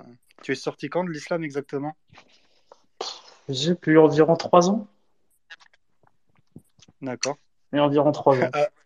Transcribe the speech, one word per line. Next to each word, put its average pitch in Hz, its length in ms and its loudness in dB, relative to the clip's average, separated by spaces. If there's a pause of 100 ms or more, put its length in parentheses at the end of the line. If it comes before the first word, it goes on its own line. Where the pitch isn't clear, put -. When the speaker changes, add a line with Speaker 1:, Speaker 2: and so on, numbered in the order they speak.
(420)
Speaker 1:
tu 139 120 -8
es - 20 -4
sorti 139 340 -10
quand 170 140 -6
de 180 80 -8
l'islam 160 320 -8
exactement ? 143 520 -10 (1500)
Speaker 2:
J'ai 143 280 -2
plus 156 240 4
environ 156 360 6
trois 180 360 2
ans. 226 160 -4 (2000)
Speaker 1:
D'accord. 131 380 -8 (360)
Speaker 2:
Et 143 60 0
environ 147 320 2
trois 143 240 2
ans. 123 140 0
Speaker 1:
<laughs> 131 40 -12
Ah, 147 160 0 (160)